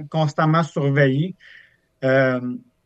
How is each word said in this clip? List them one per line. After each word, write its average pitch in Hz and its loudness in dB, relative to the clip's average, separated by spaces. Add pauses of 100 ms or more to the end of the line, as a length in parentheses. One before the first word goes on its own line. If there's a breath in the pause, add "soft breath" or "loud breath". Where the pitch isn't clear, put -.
constamment 160 0
surveiller. 143 0 (680 loud breath)
Euh, 131 2 (460)